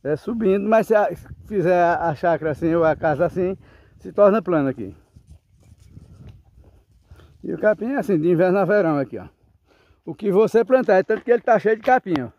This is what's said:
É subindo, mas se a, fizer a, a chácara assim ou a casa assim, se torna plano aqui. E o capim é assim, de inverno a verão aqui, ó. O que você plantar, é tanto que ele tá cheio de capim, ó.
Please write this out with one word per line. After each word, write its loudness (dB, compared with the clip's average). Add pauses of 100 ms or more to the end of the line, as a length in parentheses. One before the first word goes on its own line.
É -2
subindo, -2
mas 2
se 0
a, 2 (360)
fizer 0
a, 0
a -2
chácara -2
assim -2
ou 2
a 2
casa -2
assim, -4 (440)
se -18
torna 4
plano -2
aqui. -12 (2500)
E -8
o -8
capim -2
é -4
assim, -2
de 0
inverno 2
a 0
verão 0
aqui, -6
ó. -16 (760)
O -14
que -4
você 2
plantar, 2
é 4
tanto -4
que -8
ele -2
tá 2
cheio 0
de -18
capim, 0
ó. -8